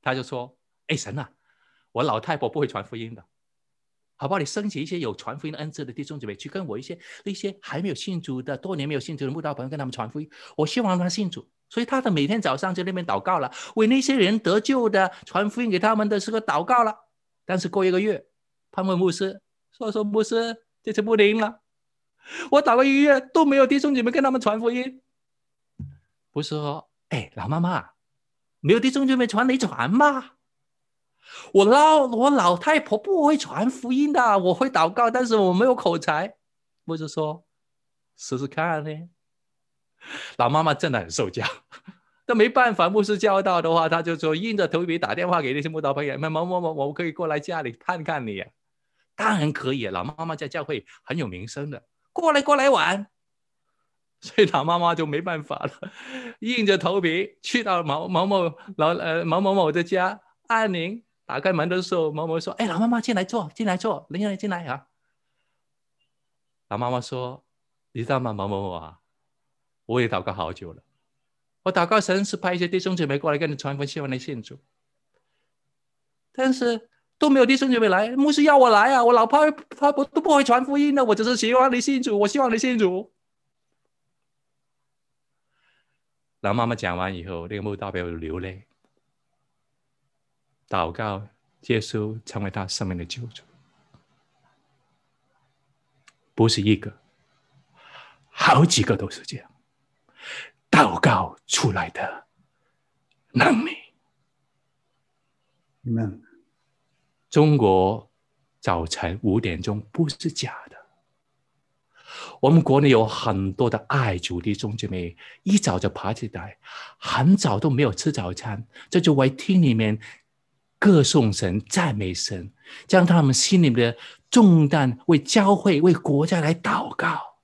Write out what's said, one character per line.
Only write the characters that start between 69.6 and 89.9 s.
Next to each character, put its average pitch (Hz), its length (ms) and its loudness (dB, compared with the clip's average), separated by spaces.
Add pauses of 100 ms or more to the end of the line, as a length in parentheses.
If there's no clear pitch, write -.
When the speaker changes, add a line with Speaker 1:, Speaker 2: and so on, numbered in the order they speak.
Speaker 1:
我 120 140 -2
也 117 60 0
祷 92 160 -4
告 - 100 -6
好 87 200 -6
久 85 200 -16
了， - 120 -20 (800)
我 185 80 -2
祷 180 120 2
告 208 160 2
神 196 240 -2
是 196 120 -8
派 180 180 -4
一 175 40 -4
些 175 100 -2
弟 185 100 -2
兄 185 180 -4
姐 170 100 -2
妹 139 120 -2
过 151 140 -2
来 143 60 -2
跟 156 120 -2
你 143 60 -6
传 139 200 -8
福 139 60 -6
音， 143 60 -6
希 156 120 -10
望 135 120 -6
你 131 60 -6
信 131 220 -10
主， - 200 -20 (1700)
但 262 240 0
是 240 340 -2 (300)
都 302 100 4
没 269 120 6
有 247 60 8
弟 269 100 4
兄 269 120 0
姐 240 120 4
妹 214 80 4
来， 202 220 2
牧 277 200 2
师 294 140 4
要 294 120 8
我 254 140 8
来 220 240 6
啊， 247 80 4
我 233 100 6
老 233 140 6
怕 302 240 4
他 294 400 -2
不， 285 140 0
都 - 160 -2
不 320 120 2
会 285 120 6
传 254 200 4
福 277 140 -2
音 285 160 2
的， 269 120 2
我 214 80 4
只 214 100 0
是 240 120 0
希 226 180 0
望 254 200 4
你 247 60 0
信 269 200 0
主， 208 200 0
我 208 80 4
希 285 100 -2
望 254 140 2
你 226 40 0
信 240 220 0
主。” 190 340 -2 (3250)
老 101 160 -2
妈 117 120 0
妈 117 100 -2
讲 90 200 -4
完 92 160 -4
以 87 140 -12
后， 87 220 -10
那 104 80 -10
个 98 60 -8
慕 101 120 -6
道 98 160 -10
朋 90 100 -6
友 87 120 -6
流 82 260 -8
泪， 95 300 -12 (2000)